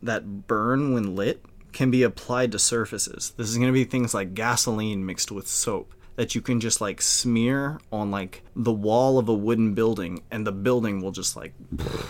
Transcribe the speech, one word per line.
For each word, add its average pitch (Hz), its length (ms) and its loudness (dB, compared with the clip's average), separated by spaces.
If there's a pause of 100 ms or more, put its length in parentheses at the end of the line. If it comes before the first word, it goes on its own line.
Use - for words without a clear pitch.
that 101 460 -4
burn 127 440 2
when 101 220 0
lit, 101 260 0 (320)
can 131 200 2
be 127 100 6
applied 123 480 0
to 101 80 -4
surfaces. - 760 -2
This 110 120 -4
is 117 100 0
gonna 127 120 4
be 131 140 4
things 123 280 0
like 95 220 -2
gasoline 110 720 0
mixed - 240 -4
with 98 160 -8
soap - 460 -2 (240)
that 113 180 -2
you 113 60 -2
can 123 200 0
just, 113 200 0
like, 101 220 -4
smear 131 760 0 (140)
on, 107 180 -2
like, 98 320 -6 (120)
the 117 180 0
wall 117 460 4
of 113 100 2
a 113 60 4
wooden 110 400 2
building, 101 560 0
and 107 160 -4
the 101 60 -2
building 104 500 0
will 95 80 -4
just, 92 260 -6
like, - 160 -14 (580)